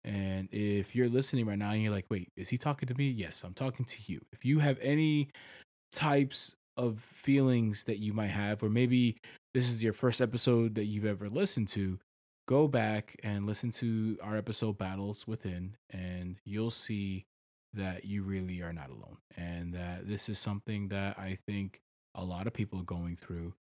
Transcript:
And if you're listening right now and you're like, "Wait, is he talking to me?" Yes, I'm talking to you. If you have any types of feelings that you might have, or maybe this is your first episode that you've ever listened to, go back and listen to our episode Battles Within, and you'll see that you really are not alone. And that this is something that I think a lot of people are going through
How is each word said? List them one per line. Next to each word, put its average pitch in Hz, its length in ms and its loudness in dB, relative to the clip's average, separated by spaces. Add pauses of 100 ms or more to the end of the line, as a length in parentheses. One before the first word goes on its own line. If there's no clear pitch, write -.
And 95 480 -2
if 104 420 0
you're 123 140 6
listening 123 380 2
right 101 120 0
now 104 140 0
and 107 100 2
you're 110 80 2
like, 101 180 0
"Wait, 92 280 -4
is 95 140 -8
he 123 80 0
talking 143 280 -2
to 127 80 -4
me?" 139 140 2
Yes, 104 340 -4
I'm 92 120 -10
talking 131 320 -4
to - 100 -10 (100)
you. - 140 -6 (100)
If - 140 -16
you 143 160 6
have 143 200 4
any 147 500 4 (600)
types 143 640 2 (220)
of 117 240 0
feelings 127 840 4
that 107 140 -2
you 107 140 0
might 107 160 0
have, 101 340 0
or 110 60 2
maybe 123 480 6 (360)
this 127 140 2
is 117 160 0
your 113 100 4
first 120 280 2
episode 117 560 4
that 107 80 0
you've 104 220 0
ever 101 220 -2
listened 135 400 0
to, 95 300 -2 (480)
go 147 220 6
back 110 560 0
and 101 220 0
listen 107 260 -2
to 110 500 0
our 104 140 -2
episode 107 420 -2
Battles 98 480 -6
Within, 95 480 -6 (160)
and 90 540 -6
you'll 107 260 -2
see 98 540 -4 (480)
that 92 320 -6
you 101 180 -4
really 92 400 -4
are 85 100 -6
not 82 180 -10
alone. 50 260 -16 (200)
And 87 380 -6
that 90 320 -6
this 101 220 -4
is 104 100 -2
something 101 500 -4
that 98 300 -2
I 95 200 -6 (100)
think 101 320 -6 (340)
a 92 80 -8
lot 90 240 -4
of 117 60 -2
people 98 260 -4
are 87 60 -4
going 85 320 -4
through 85 380 -10 (140)